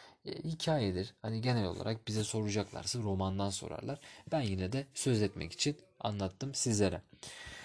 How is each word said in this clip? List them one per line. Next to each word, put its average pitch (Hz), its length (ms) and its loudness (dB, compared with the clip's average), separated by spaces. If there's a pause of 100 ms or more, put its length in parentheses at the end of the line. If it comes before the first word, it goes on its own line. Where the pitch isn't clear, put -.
(240)
e, - 180 -8
hikayedir. 143 800 0
Hani 110 180 -2
genel 117 260 4
olarak 92 420 -2
bize 107 160 0
soracaklarsa 104 720 -2
romandan 98 520 2
sorarlar. - 500 -6 (320)
Ben 160 80 2
yine 95 320 0
de 135 220 -2
söz 117 280 4
etmek 85 300 0
için - 240 0 (240)
anlattım 104 540 -2
sizlere. 101 480 4 (640)